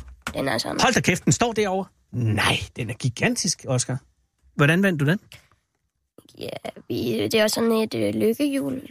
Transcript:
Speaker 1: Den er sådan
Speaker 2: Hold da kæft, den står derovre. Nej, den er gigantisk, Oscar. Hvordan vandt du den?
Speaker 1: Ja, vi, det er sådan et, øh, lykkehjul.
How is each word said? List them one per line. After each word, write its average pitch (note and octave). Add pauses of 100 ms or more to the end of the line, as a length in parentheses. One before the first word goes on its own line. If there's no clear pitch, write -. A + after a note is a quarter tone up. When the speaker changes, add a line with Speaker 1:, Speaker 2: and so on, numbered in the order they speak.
(340)
Speaker 1:
Den C3+
er A#2
sådan -
Speaker 2:
Hold B3
da G#3+
kæft, E3+
den D#3
står A#3
derovre. G3 (240)
Nej, A2+ (180)
den A2+
er A2+
gigantisk, -
Oscar. B2+ (580)
Hvordan D#3+
vandt F#3
du C#3
den? F3 (1200)
Speaker 1:
Ja, - (380)
vi, A3
det -
er G#3+
sådan A3+
et, A3
øh, G#3+
lykkehjul. C4+